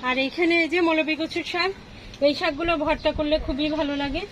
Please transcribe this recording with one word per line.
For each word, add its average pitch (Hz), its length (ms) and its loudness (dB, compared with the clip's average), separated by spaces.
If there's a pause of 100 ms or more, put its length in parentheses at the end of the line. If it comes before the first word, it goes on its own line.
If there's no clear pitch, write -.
আর 254 80 2 (100)
এইখানে 330 280 2 (100)
এই 311 100 0
যে 359 140 2
মৌলবী 311 320 2
কচুর 320 340 -4
শাক, 359 180 0 (560)
এই 294 120 4
শাকগুলো 339 340 0 (120)
ভর্তা 302 320 2
করলে 302 180 2 (100)
খুবই 302 220 -2 (100)
ভালো 285 260 0
লাগে। 285 280 -4